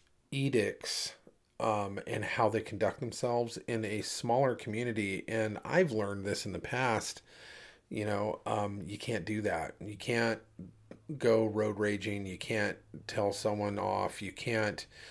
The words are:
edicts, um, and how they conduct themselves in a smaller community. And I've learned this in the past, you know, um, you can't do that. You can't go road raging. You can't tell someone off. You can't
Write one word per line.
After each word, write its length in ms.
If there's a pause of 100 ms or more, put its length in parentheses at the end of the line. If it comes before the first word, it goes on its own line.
(320)
edicts, 840 (460)
um, 460
and 200
how 240
they 120
conduct 380
themselves 580 (100)
in 180
a 160
smaller 540
community. 720
And 360
I've 280
learned 340
this 200
in 60
the 80
past, 640 (680)
you 160
know, 400
um, 400
you 120
can't 260
do 200
that. 360
You 160
can't 440 (800)
go 280
road 340
raging. 460
You 120
can't 400 (300)
tell 240
someone 480
off. 420
You 100
can't 540 (260)